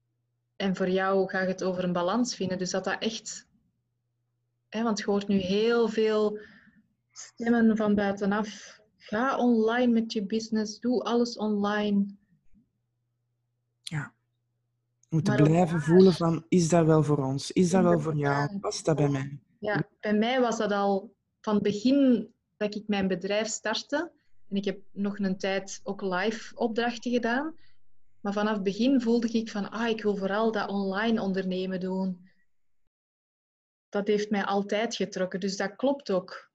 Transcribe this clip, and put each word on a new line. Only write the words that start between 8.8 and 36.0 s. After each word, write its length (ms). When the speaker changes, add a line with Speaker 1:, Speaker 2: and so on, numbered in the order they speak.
Speaker 1:
Ga 420
online 540
met 200
je 140
business, 540
doe 220
alles 340
online. 720
Speaker 2:
Ja. 320
We 60
moeten 180
Speaker 1:
Maar 100
ook 60
Speaker 2:
blijven 280
Speaker 1:
daar 100
Speaker 2:
voelen 260
van, 360
is 200
dat 180
wel 160
voor 160
ons? 340
Is 180
dat 120
wel 180
voor 160
jou? 180
Speaker 1:
Inderdaad. 260
Speaker 2:
Past 240
dat 120
bij 120
mij? 300
Speaker 1:
Ja, 300
bij 140
mij 260
was 180
dat 140
al 440
van 140
het 80
begin 680
dat 180
ik 140
mijn 200
bedrijf 400
startte. 640
En 80
ik 80
heb 160
nog 260
een 200
tijd 440
ook 200
live 540
opdrachten 560
gedaan. 420
Maar 120
vanaf 220
het 80
begin 380
voelde 280
ik 220
van, 200
ah, 180
ik 140
wil 140
vooral 360
dat 160
online 540
ondernemen 580
doen. 480
Dat 180
heeft 240
mij 140
altijd 520
getrokken. 440
Dus 160
dat 200
klopt 340